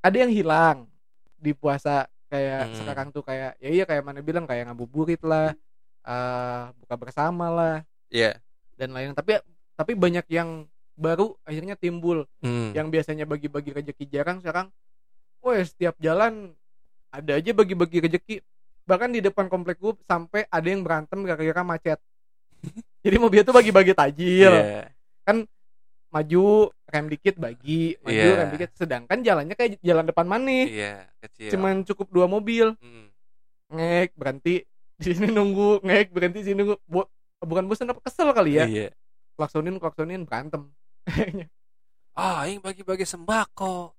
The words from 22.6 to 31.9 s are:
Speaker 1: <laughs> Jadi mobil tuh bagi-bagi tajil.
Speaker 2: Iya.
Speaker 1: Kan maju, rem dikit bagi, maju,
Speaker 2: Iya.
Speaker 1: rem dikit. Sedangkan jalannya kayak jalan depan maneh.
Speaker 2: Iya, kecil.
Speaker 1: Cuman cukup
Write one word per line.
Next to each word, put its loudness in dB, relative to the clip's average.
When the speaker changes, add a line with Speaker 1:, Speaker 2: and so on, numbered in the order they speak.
Speaker 1:
<laughs> -14
Jadi 4
mobil 6
tuh 2
bagi-bagi 8
tajil. 6
Speaker 2:
Iya. 2
Speaker 1:
Kan 0
maju, 2
rem -4
dikit -2
bagi, -4
maju, -8
Speaker 2:
Iya. 4
Speaker 1:
rem 0
dikit. -6
Sedangkan -4
jalannya 0
kayak -2
jalan 2
depan 0
maneh. 0
Speaker 2:
Iya, -6
kecil. -14
Speaker 1:
Cuman 0
cukup -6